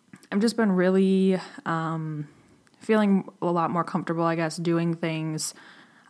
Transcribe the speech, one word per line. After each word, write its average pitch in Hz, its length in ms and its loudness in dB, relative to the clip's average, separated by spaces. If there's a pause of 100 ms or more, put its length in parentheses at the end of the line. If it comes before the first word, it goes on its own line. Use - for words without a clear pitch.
(320)
I've 208 80 0
just 220 160 0
been 214 160 2
really, 190 640 4 (280)
um, 160 640 -4 (500)
feeling 208 480 2 (140)
a 170 60 -2
lot 170 240 0
more 170 120 0
comfortable, 170 400 -2
I 165 120 2
guess, 165 200 -2
doing 170 380 0
things 160 600 -4 (560)